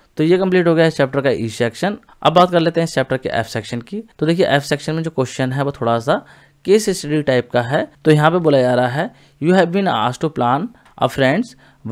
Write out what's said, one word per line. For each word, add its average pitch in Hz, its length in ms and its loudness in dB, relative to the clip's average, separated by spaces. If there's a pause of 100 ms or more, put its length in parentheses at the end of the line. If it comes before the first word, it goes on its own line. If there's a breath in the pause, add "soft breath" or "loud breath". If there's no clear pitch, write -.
(160 soft breath)
तो 151 80 0
ये 175 140 2
कंप्लीट 185 300 2
हो 165 60 4
गया 165 120 4
इस 160 100 0
चैप्टर 135 240 0
का 135 100 2
ई 113 180 -2
सेक्शन। 120 500 -4 (240 soft breath)
अब 156 100 2
बात 180 180 4
कर 175 100 2
लेते 165 200 0
हैं 165 40 0
इस 160 100 -8
चैप्टर 131 220 -2
के - 120 -6
एफ 113 180 -4
सेक्शन 120 340 -8
की। 202 220 -12 (160)
तो 151 80 -2
देखिए 170 200 2
एफ 143 160 0
सेक्शन 147 320 -4
में 160 80 -4
जो 160 80 -6
क्वेश्चन 131 420 -4
है 139 100 -2
वो 139 100 -2
थोड़ा 117 260 -2
सा 147 280 -2 (380 soft breath)
केस 214 260 2
स्टडी 151 320 -2
टाइप 127 280 0
का 123 120 0
है। 139 300 -4 (120)
तो 156 60 4
यहाँ 151 200 6
पे 175 80 0
बोला 151 220 2
जा 123 140 2
रहा 123 140 2
है, 143 260 -4 (280 soft breath)
"You 175 140 2
have 170 160 2
been 196 160 -2
asked 120 360 -2
to 160 60 -2
plan 135 360 0 (360 soft breath)
a 127 60 2
friend's 139 380 0 (460 soft breath)